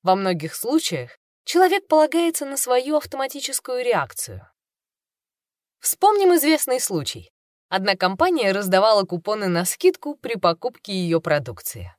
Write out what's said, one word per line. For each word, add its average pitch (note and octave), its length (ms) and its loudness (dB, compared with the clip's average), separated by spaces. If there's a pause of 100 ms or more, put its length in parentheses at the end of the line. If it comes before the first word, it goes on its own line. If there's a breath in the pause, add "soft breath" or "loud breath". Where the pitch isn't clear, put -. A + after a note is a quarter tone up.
Во F#3 140 4
многих F3+ 400 -4
случаях G3+ 600 -4 (260)
человек F#4 440 2
полагается D#4 580 2
на C#4 100 -10
свою B3+ 400 0
автоматическую C4+ 880 -6
реакцию. D3 640 -4 (1300)
Вспомним G4 560 2
известный C#4+ 440 0
случай. D3+ 520 -6 (360)
Одна F#3+ 300 -2
компания G3+ 560 0
раздавала G3 500 4
купоны G3 460 -4
на F3 160 0
скидку D4 500 0
при A#3 200 -8
покупке G3 580 -4
ее E3+ 260 0
продукции. A#2 800 -6